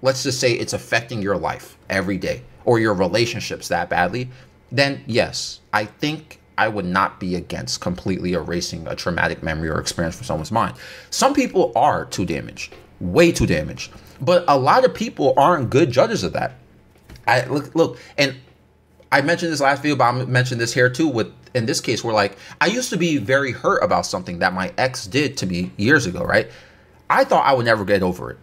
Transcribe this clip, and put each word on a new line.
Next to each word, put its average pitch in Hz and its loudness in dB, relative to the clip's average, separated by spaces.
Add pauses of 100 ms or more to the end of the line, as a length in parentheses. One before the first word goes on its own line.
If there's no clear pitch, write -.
let's 131 0
just 127 -2
say 123 4
it's - -4
affecting 117 -2
your 95 0
life - -6 (120)
every 98 -2
day 78 -4 (240)
or 117 4
your 110 2
relationships 98 -2
that 87 -2
badly, 92 0 (420)
then 139 0
yes, - -2 (120)
I 107 0
think - -8 (180)
I 104 2
would 104 -2
not 92 0
be 90 -4
against 82 -8
completely 90 -2
erasing 82 -4
a - -6
traumatic 85 -2
memory 80 -4
or 78 -2
experience 80 -4
from - -14
someone's 78 -4
mind. 113 -2 (320)
Some 269 2
people 233 0
are 101 2
too - -4
damaged, 67 -8 (260)
way 135 4
too 123 0
damaged, 78 -2 (300)
but 175 2
a 143 6
lot 170 4
of 247 2
people 151 0
aren't 143 4
good 143 2
judges 202 2
of 82 -2
that. - -4 (760)
I, 123 4
look, 139 -4
look, 156 2 (200)
and 139 0 (760)
I 139 4
mentioned 170 0
this 147 -4
last 139 2
video, 147 0
but 127 4
I'm 127 0
mentioning 123 0
this 117 -2
here 127 4
too 160 0
with, 113 -2 (200)
in 110 0
this 151 -2
case, - -2
where, 113 -2
like, 101 2 (240)
I 151 4
used 247 -2
to 214 -2
be 160 2
very 131 0
hurt 185 0
about 90 2
something 90 -6
that 92 2
my 92 -4
ex 127 -2
did 135 -2
to - -6
me 90 -4
years 131 4
ago, - -6
right? - 0 (600)
I 208 4
thought 175 2
I 139 6
would 123 2
never 110 2
get 98 2
over 90 -4
it. - -14